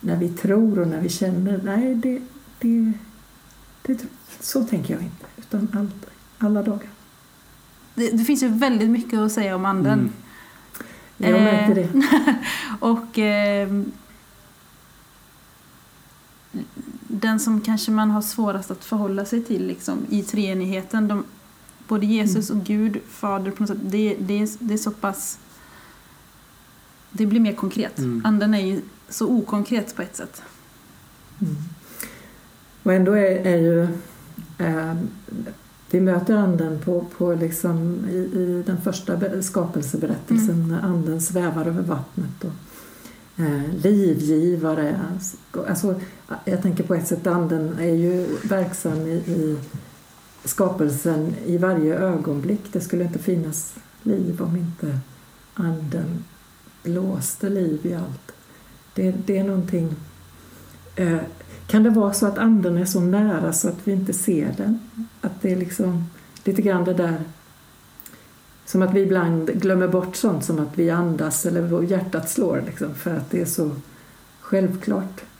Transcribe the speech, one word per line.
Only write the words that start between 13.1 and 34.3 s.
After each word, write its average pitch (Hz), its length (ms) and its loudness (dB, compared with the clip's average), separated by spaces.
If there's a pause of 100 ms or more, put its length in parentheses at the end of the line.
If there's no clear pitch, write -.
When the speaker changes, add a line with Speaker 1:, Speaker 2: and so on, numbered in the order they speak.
Speaker 2:
eh, 208 500 2 (3500)
den 220 320 0
som 220 200 2
kanske 220 300 0
man 214 200 4
har 214 120 2
svårast 202 480 -2
att 190 140 -10
förhålla 202 400 -2
sig 233 200 -2
till 185 220 -2
liksom, 185 320 -4 (100)
i 208 140 0
treenigheten, 190 840 -2
de, 202 160 0 (640)
både 208 180 2
Jesus 214 440 2
Speaker 1:
Mm. 214 100 0
Speaker 2:
och 180 60 -6
Gud, 208 320 0 (100)
Fader, 196 420 -4
på 196 120 -4
något 202 60 0
sätt, 208 140 -4
det, 208 380 0
det 202 220 0
är, 214 60 0 (100)
det 214 160 -2
är 214 40 0
så 214 120 -2
pass, - 480 -6 (1700)
det 214 160 0
blir 220 140 4
mer 214 140 4
konkret. - 440 -4
Speaker 3:
Mm. 123 260 -2
Speaker 2:
Anden 214 300 4
är 196 120 2
ju 190 140 0 (280)
så - 200 -2
okonkret 208 680 0
på 185 60 -8
ett - 140 -12
sätt. - 260 -14 (1000)
Speaker 1:
Mm. 151 140 -2 (1300)
Och 190 100 4
ändå 185 200 6
är, 190 340 4
är 180 100 6
ju... 170 260 6 (760)